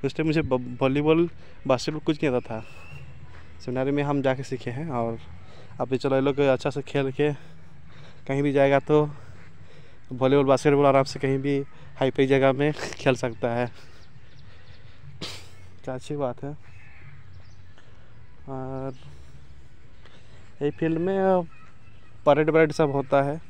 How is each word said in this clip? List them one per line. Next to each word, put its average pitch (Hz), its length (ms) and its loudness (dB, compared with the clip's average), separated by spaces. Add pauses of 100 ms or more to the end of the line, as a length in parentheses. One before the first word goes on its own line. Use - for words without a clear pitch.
उस 135 100 -2
time 160 120 0
मुझे 156 140 4
ब-, 123 400 0
volleyball, 151 480 4 (380)
basketball 143 340 0
कुछ 156 220 0
नहीं 135 120 2
आता 123 40 4
था। 113 260 -8 (960)
सेमिनारी 131 320 0
में 143 120 2
हम 143 180 0
जाके 131 220 2
सीखे 127 280 -6
हैं 147 180 -6
और 117 300 -2 (640)
अभी 123 160 0
चलो 135 180 2
ये 135 60 6
लोग 135 180 2
अच्छा 139 300 4
से 139 120 -4
खेल 135 300 0
के 147 220 2 (920)
कहीं 139 160 2
भी 147 80 4
जाएगा 139 280 8
तो 151 300 6 (1000)
volleyball, 131 340 6
basketball 143 400 6
आराम 135 180 8
से - 160 -6
कहीं 135 180 2
भी 139 260 0 (360)
हाई-फाई 135 280 4
जगह 135 260 6
में 147 200 4
<laughs> - 200 -6
खेल 131 220 2
सकता 120 340 -2
है। 120 220 0 (2000)
क्या 131 120 -4
अच्छी 139 200 -6
बात 131 280 -2
है। 143 140 -6 (1900)
और 131 440 -6 (1700)
ये 147 100 2
field 160 260 0
में 190 460 4 (840)
परेड 151 240 6
वरेड 156 220 6
सब 147 200 4
होता 139 300 4
है। 143 280 -2